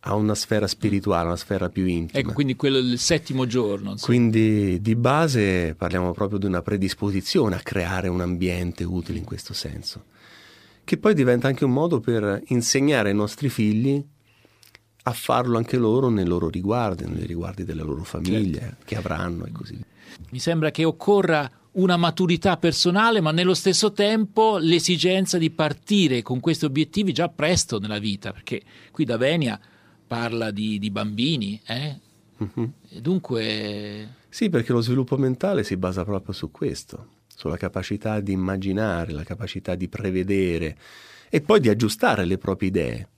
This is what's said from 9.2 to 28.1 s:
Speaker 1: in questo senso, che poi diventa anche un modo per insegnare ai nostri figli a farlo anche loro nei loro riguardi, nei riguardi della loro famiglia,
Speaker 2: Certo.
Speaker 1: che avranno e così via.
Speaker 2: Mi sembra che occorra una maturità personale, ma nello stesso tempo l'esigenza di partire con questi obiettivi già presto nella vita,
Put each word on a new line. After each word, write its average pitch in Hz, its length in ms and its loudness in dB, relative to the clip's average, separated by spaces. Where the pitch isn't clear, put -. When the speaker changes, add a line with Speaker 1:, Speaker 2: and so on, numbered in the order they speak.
Speaker 1:
in 85 60 -8
questo - 280 -12
senso, - 500 -10
che - 140 -2
poi 214 160 4
diventa 123 340 4
anche 135 160 0
un 135 80 4
modo 147 300 2
per 104 460 0
insegnare 131 600 2
ai 98 60 2
nostri 104 340 0
figli 117 540 2
a 127 100 0
farlo 123 440 0
anche 117 200 0
loro 123 320 4
nei 104 160 2
loro 87 240 0
riguardi, 98 580 -2
nei 82 180 -6
riguardi 87 380 -8
della 80 200 -6
loro 76 200 -6
famiglia, 90 560 -2
Speaker 2:
Certo. - 260 -12
Speaker 1:
che - 120 -6
avranno 85 480 -4
e - 60 -10
così - 240 -12
via. 120 100 -12
Speaker 2:
Mi 127 80 -10
sembra 160 320 0
che 156 120 0
occorra 160 680 2
una 185 220 4
maturità 170 600 2
personale, 190 640 2
ma 156 100 2
nello 180 220 2
stesso 196 400 2
tempo 214 640 4
l'esigenza 175 800 2
di 160 120 2
partire 151 720 2
con 127 200 -2
questi 160 240 0
obiettivi 156 480 0
già 165 160 0
presto 151 500 0
nella 104 180 -4
vita, 104 360 -4